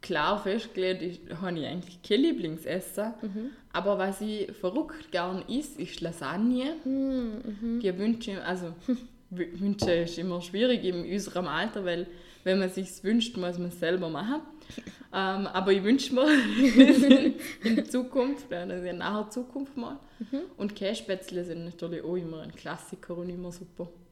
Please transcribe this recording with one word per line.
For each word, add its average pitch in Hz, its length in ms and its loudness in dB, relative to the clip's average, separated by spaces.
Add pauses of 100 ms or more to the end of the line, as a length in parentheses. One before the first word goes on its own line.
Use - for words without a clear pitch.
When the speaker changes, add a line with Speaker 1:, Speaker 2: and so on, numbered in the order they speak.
Speaker 1:
klar 180 420 0
festgelegt 185 600 -2
ist, 175 180 -8 (200)
habe 175 180 -4
ich - 80 -4
eigentlich - 360 -10
kein 214 180 2
Lieblingsessen. 196 920 -2 (100)
Speaker 2:
Mhm. 214 280 -8 (220)
Speaker 1:
Aber 202 260 0
was 190 220 -2
ich 214 320 -4
verrückt 220 580 -4
gern 185 380 -2
is, 269 280 -4
ist - 240 -8
Lasagne. 220 760 -2 (100)
Speaker 2:
Mhm, 262 760 -2
mhm. 233 200 -2
Speaker 1:
Die 185 180 -2
wünsche 220 340 0
ich, 190 60 -6
also, 180 340 -6 (140)
<laughs> - 440 -4
w-, 175 180 -4 (120)
Wünsche 202 320 2
ist 170 260 0
immer 175 220 -2
schwierig 220 440 2
in 175 280 -2
unserem 180 360 -4
Alter, 190 360 -4
weil 175 220 -2 (380)
wenn 190 140 4
man 185 120 2
sich's 190 340 -8
wünscht, 226 320 2
muss 175 220 -4
man's 175 220 -6
selber 170 280 0
machen. 202 320 -4 (720)
Ähm, 190 360 0
aber 190 240 2
ich 196 100 4
wünsche 254 320 4
mir 254 120 6
<laughs> 262 1080 10 (300)
in 220 260 4
Zukunft, 254 600 0
äh, 175 60 -4
also 180 280 -6
in 175 120 -6
naher 208 300 -4
Zukunft 262 480 -8
mal. 233 220 -8 (220)
Speaker 2:
Mhm. 269 220 -6 (140)
Speaker 1:
Und 202 200 -6
Kässpätzle 190 680 -4
sind 170 200 -8
natürlich 170 400 -8
auch 170 100 -4
immer 165 280 -6
ein - 120 -14
Klassiker 170 640 -12
und 175 100 -6
immer 180 220 -8
super. 175 380 -12 (240)